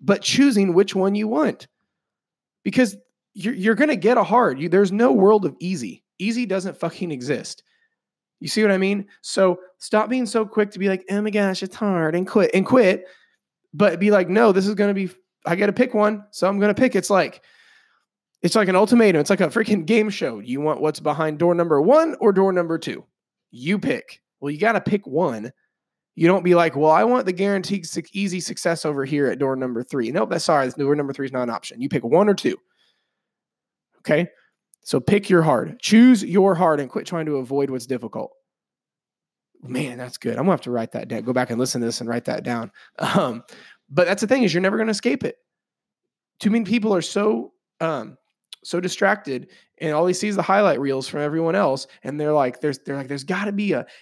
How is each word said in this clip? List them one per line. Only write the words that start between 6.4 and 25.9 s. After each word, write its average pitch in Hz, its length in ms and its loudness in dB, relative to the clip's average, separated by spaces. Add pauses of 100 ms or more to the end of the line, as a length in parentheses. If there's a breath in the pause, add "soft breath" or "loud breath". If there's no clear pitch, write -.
doesn't 185 300 -4
fucking 170 340 -6
exist. 127 520 -6 (760)
You 165 80 -12
see 214 160 0
what 208 80 4
I 190 80 2
mean? 196 260 -2 (160 soft breath)
So 185 380 0 (180)
stop 214 320 -2
being 254 160 -2
so 220 200 -2
quick 208 260 -2
to - 80 -12
be 196 100 0
like, 190 220 -4
"Oh 202 100 -2
my 214 80 -2
gosh, 196 320 -2
it's 190 140 -10
hard," 170 400 0
and 180 120 -2
quit, 196 280 2
and 190 100 2
quit. 220 400 4 (680 loud breath)
But 170 260 2
be 202 100 2
like, 190 180 4
"No, 214 240 4
this 190 140 2
is 208 80 -2
gonna 202 220 0
be, 190 160 -4 (340)
I 170 100 0
gotta 208 160 0
pick 247 220 0
one, 208 380 0
so - 180 -2
I'm 196 100 -2
gonna 208 140 2
pick." 240 220 2
It's 190 160 -2
like, 175 320 0 (1000 soft breath)
it's 175 140 0
like 214 120 2
an 185 80 2
ultimatum. 208 460 4
It's - 80 0
like 196 120 2
a 170 60 2
freaking 208 380 0
game 214 240 2
show. 131 300 -6
You 123 220 -8
want 151 200 -2
what's 151 180 -2
behind 151 380 -4
door 175 160 2
number 170 260 2
one 285 400 4
or 208 140 4
door 190 180 2
number 170 280 -2
two? 123 260 -10 (460)
You 143 260 -4
pick. - 440 -6 (180)
Well, 143 100 -6
you 147 100 -6
gotta 214 220 0
pick 202 240 -2
one. 131 460 -2 (640)